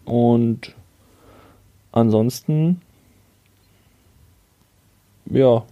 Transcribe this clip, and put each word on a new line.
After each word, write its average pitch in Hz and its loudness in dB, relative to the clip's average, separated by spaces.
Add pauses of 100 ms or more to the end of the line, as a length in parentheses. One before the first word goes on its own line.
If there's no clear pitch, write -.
Und 117 0 (1160)
ansonsten, 131 -2 (2500)
ja, 123 2